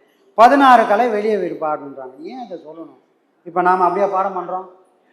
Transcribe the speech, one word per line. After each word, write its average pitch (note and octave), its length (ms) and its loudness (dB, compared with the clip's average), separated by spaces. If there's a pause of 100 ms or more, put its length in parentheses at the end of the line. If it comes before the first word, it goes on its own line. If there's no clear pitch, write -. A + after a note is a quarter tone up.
(340)
பதினாறு B3+ 520 6
கலை A3 220 0
வெளியே G#3+ 280 -2
விடுப்பா" E3+ 280 -6
அப்படின்றாங்க. C#3 560 -10
ஏன் A#3 240 -16
இதை F#3 140 -16
சொல்லணும்? D3+ 400 -20 (440)
இப்போ F3 200 -4
நாம F3+ 220 2
அப்படியே G3 280 0
பாடம் F#3+ 240 -4
பண்றோம்? F3+ 320 -10 (440)